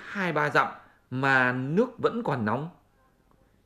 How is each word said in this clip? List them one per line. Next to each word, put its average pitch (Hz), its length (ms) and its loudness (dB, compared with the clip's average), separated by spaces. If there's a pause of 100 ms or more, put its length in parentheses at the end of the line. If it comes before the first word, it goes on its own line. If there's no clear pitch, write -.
hai 180 260 -4
ba 151 160 0
dặm 135 180 4 (420)
mà 131 420 2
nước 139 360 0 (100)
vẫn 226 260 -2
còn 135 220 -2
nóng. 127 240 -2 (960)